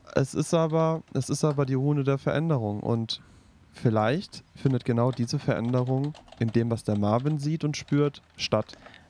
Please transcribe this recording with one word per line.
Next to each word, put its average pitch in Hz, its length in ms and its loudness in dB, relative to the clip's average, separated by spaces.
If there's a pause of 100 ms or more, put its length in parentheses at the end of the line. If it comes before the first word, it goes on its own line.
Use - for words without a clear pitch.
(140)
es - 200 0
ist - 200 -2
aber, 160 480 2 (120)
es 131 160 -2
ist 143 140 -2
aber 143 220 2
die 135 80 -2
Rune 139 300 0
der 139 140 2
Veränderung. 135 600 0
Und 113 400 -2 (520)
vielleicht 117 720 0 (100)
findet 131 300 0
genau 120 280 2
diese 120 260 -2
Veränderung 127 760 0 (240)
in 117 140 0
dem, 117 180 2
was 113 140 -4
der 107 140 0
Marvin 123 400 2
sieht 151 260 -4
und 151 120 -2
spürt, 143 460 0 (140)
statt. - 360 -2 (360)